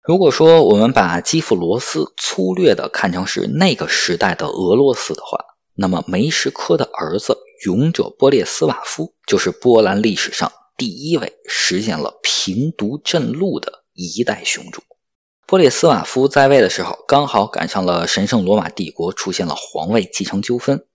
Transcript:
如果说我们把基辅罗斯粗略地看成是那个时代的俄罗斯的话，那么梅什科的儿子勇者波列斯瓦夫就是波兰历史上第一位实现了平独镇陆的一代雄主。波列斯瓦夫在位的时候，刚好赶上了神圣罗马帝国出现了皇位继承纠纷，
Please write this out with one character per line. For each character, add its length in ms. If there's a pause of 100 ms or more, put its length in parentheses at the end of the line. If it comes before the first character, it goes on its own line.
如 160
果 140
说 320
我 120
们 180
把 280
基 200
辅 140
罗 240
斯 380
粗 380
略 180
地 160
看 220
成 160
是 200
那 280
个 120
时 300
代 160
的 140
俄 280
罗 200
斯 180
的 100
话， 140 (380)
那 120
么 200
梅 220
什 220
科 260
的 80
儿 340
子 180 (280)
勇 260
者 200
波 180
列 160
斯 200
瓦 200
夫 300 (100)
就 140
是 100
波 320
兰 220
历 120
史 160
上 200 (260)
第 320
一 80
位 160 (140)
实 340
现 160
了 240
平 500
独 280
镇 320
陆 280
的 240 (100)
一 300
代 200
雄 280
主。 120 (640)
波 100
列 140
斯 160
瓦 160
夫 240
在 200
位 140
的 80
时 140
候， 240
刚 200
好 200
赶 200
上 180
了 220
神 200
圣 180
罗 120
马 120
帝 220
国 200
出 200
现 160
了 80
皇 340
位 220
继 120
承 200
纠 160
纷， 360